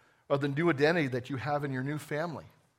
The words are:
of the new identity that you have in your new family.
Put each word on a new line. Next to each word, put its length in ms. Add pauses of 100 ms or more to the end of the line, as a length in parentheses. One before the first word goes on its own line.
(300)
of 100
the 80
new 220
identity 380
that 200
you 80
have 280
in 80
your 100
new 160
family. 480 (320)